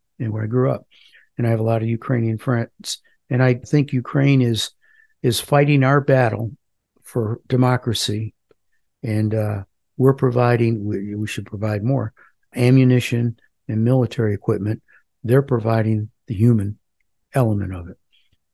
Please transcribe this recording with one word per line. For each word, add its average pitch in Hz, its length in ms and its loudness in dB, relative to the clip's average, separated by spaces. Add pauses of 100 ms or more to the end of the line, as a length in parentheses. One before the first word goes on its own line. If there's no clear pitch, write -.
(200)
and 110 120 -6
where 107 120 -6
I - 20 -4
grew 127 240 0
up. - 160 -8 (520)
And 120 80 -2
I 117 40 0
have 113 100 0
a 110 40 -2
lot 113 180 0
of 113 60 -4
Ukrainian 113 500 -2
friends. - 600 -6 (340)
And 127 120 2
I 127 100 4
think 143 380 -2
Ukraine 135 500 2
is, 113 280 -2 (520)
is 123 160 0
fighting 143 460 2
our 139 160 4
battle 117 500 0 (540)
for 113 420 -6
democracy. 120 880 0 (720)
And, 107 300 0
uh, 104 300 -2 (320)
we're 135 180 4
providing, 120 680 0
we, 104 300 -6
we 107 140 -6
should 101 180 -10
provide 104 380 -6
more 120 280 -2 (440)
ammunition 123 840 2 (300)
and 110 160 -2
military 117 500 0
equipment. 107 480 -4 (400)
They're 127 200 4
providing 110 680 -2 (160)
the - 80 -8
human 107 440 2 (560)
element 104 400 0
of 87 140 -12
it. 90 80 -18 (580)